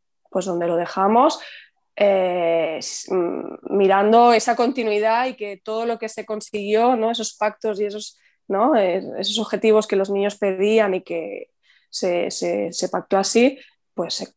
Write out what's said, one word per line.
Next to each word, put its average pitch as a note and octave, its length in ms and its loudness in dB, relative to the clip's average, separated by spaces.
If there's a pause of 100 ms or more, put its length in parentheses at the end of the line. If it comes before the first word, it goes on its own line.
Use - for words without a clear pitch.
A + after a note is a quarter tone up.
(320)
pues, F#3 140 -4
donde F3 220 -2
lo E3+ 80 0
dejamos, G#3+ 640 2 (560)
eh, F3 840 0
s-, - 340 -8
mm, - 440 -2 (200)
mirando G#3 560 6
esa A3+ 220 2
continuidad A3+ 720 0
y B3+ 80 -6
que G3+ 280 -12
todo A3 220 -6
lo A#3 140 -4
que A3 100 -8
se - 160 -12
consiguió, G#3+ 720 0
¿no? A3+ 160 0
Esos A3+ 260 -6
pactos G#3+ 420 -4
y G#3 60 0
esos, G#3 320 -10 (300)
¿no? A3+ 280 2
Eh, F#3 280 2 (160)
esos G#3 180 -4
objetivos G#3+ 480 2
que G3+ 100 -2
los G3 140 0
niños G3+ 280 -2
pedían G3+ 580 2
y F#3 80 -4
que - 480 -10 (400)
se, F3 400 -2
se, F#3 420 -4
se F3+ 160 -4
pactó F#3 300 -2
así, A#3+ 400 2 (340)
pues E3+ 220 -6
se, - 220 -10